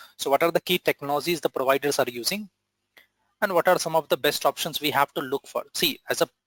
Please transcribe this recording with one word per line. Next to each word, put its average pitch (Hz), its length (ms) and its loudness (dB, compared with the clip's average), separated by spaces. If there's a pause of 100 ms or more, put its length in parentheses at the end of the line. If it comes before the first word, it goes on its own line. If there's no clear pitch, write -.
(160)
So - 140 -4
what - 120 4
are 170 80 2
the 165 120 0
key 180 160 0
technologies 147 640 -2
the - 80 0
providers 139 480 0
are 127 100 0
using, 123 400 -6 (960)
and 202 100 0
what 170 160 2
are 175 100 6
some 160 180 -2
of 156 120 0
the 170 80 0
best 143 300 0
options - 340 -4
we 147 120 -2
have 139 200 2
to - 80 -6
look 135 260 -6
for? - 180 -6 (100)
See, - 340 -2
as 127 140 0
a, 156 60 0 (180)